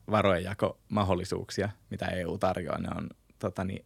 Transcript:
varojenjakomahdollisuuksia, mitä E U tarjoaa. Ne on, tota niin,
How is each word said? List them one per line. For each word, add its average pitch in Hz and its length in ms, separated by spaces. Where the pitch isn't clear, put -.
varojenjakomahdollisuuksia, 95 1600
mitä - 160
E 92 200
U 87 120
tarjoaa. 90 440
Ne 90 140
on, 85 140
tota 95 240
niin, 95 220